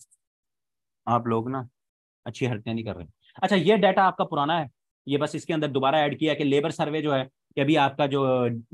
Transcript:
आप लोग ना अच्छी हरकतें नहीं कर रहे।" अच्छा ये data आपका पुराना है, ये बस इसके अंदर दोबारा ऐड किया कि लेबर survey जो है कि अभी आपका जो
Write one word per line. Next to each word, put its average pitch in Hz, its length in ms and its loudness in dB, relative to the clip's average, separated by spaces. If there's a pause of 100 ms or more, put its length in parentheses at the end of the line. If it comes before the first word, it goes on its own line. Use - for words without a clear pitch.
(1080)
आप 117 180 2
लोग 113 240 -2
ना 131 180 -6 (580)
अच्छी 117 200 -4
हरकतें 113 280 -4
नहीं 113 100 -6
कर 98 120 -8
रहे।" 87 100 -14 (360)
अच्छा 196 140 2
ये 185 200 4
data 190 280 4
आपका 185 200 0
पुराना 160 360 -2
है, 135 100 -6 (380)
ये 139 100 0
बस 147 160 -4
इसके 160 180 -6
अंदर 151 160 0
दोबारा 139 320 2
ऐड 147 180 0
किया 151 160 0
कि 151 100 -2
लेबर 143 260 2
survey 151 320 -4
जो 147 100 0
है 131 160 0 (260)
कि 147 60 -2
अभी 143 160 2
आपका 143 300 2
जो 131 420 2 (260)